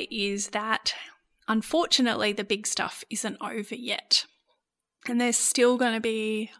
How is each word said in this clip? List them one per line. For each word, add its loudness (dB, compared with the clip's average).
is -2
that 0
unfortunately 2
the -4
big -2
stuff -4
isn't -6
over -6
yet. -2
And 0
there's 2
still 6
gonna 2
be -2